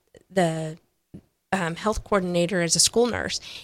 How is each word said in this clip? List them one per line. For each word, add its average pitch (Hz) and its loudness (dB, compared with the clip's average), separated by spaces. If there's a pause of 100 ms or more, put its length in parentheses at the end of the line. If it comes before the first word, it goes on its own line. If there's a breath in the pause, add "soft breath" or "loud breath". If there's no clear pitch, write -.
(300)
the, 160 0 (760)
um, 170 -2
health 214 -2
coordinator, 175 2
as 170 2
a - 6
school 240 4
nurse. - -4 (220 loud breath)